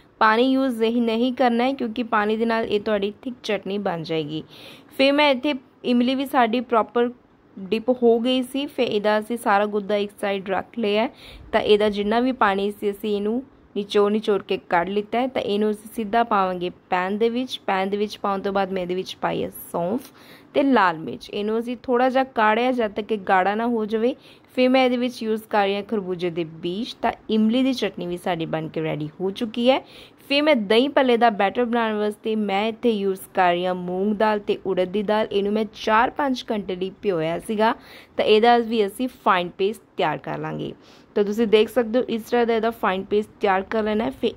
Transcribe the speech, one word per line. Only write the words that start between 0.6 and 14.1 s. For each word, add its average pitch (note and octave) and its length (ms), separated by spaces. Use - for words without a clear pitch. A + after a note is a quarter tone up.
ਨਹੀਂ, A#3 220
ਨਹੀਂ A#3 300
ਕਰਨਾ A#3+ 320
ਹੈ, C4+ 80
ਕਿਉਂਕਿ B3 320
ਪਾਣੀ A3 320
ਦੇ A3 80
ਨਾਲ A3+ 200
ਇਹ G#3 160
ਤੁਹਾਡੀ G#3 320
ਥਿਕ B3+ 200
ਚਟਨੀ G3 360
ਬਣ F3+ 240
ਜਾਏਗੀ। D#3 400
ਫਿਰ C4+ 160
ਮੈਂ D4 180
ਇੱਥੇ C#4 240
ਇਮਲੀ B3 300
ਵੀ C4+ 120
ਸਾਡੀ B3 360
ਪ੍ਰੋਪਰ A#3+ 480
ਡਿਪ A3 340
ਹੋ A#3 180
ਗਈ B3+ 220
ਸੀ। C4+ 240
ਫਿਰ B3 200
ਇਹਦਾ G#3+ 320
ਅਸੀਂ G#3+ 180
ਸਾਰਾ G#3 300
ਗੁੱਦਾ G#3 300
ਇੱਕ G3+ 240
ਸਾਈਡ G3 300
ਰੱਖ - 280
ਲਿਆ G#3+ 240
ਹੈ। C#4 80
ਤਾਂ A3 80
ਇਹਦਾ G#3+ 280
ਜਿੰਨਾ G#3 320
ਵੀ B3+ 120
ਪਾਣੀ G3+ 380
ਸੀ, G3+ 200
ਅਸੀਂ G#3 260
ਇਹਨੂੰ G#3+ 260
ਨਿਚੋੜ G#3 360